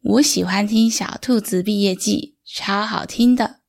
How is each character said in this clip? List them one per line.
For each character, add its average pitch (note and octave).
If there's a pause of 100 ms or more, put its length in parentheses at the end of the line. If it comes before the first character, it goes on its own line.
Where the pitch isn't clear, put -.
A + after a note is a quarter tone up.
我 A3+
喜 A#3
欢 F#3+
听 A3
小 -
兔 A#3+
子 F#3
毕 G3+
业 F#3+
季， -
超 G3+
好 G#3+
听 A#3+
的。 A#3+